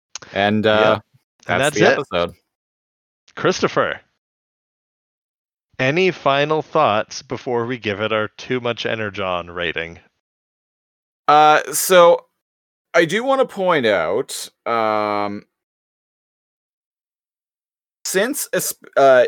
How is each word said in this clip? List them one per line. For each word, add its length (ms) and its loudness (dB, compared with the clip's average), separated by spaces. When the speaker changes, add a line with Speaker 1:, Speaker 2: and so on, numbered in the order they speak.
Speaker 1:
And, 320 0
uh, 300 2
Speaker 2:
Yep. 80 -10
And 140 -2
Speaker 1:
that's 160 -2
Speaker 2:
that's 0 -
Speaker 1:
the 80 4
Speaker 2:
it. 120 2
Speaker 1:
episode. 360 -4
Speaker 2:
Christopher, 640 -2
any 320 0
final 500 0
thoughts 640 -2
before 420 -6
we 140 -8
give 240 -6
it 100 -4
our 160 -2
too 320 -8
much 240 -6
energon 680 -6
rating? 480 -8
Speaker 1:
Uh, 460 4
so 540 4
I 100 4
do 200 -2
wanna 220 2
point 380 -2
out, 640 -2
um, 800 -2
since, 480 -4
es-, 200 -4
uh, 300 6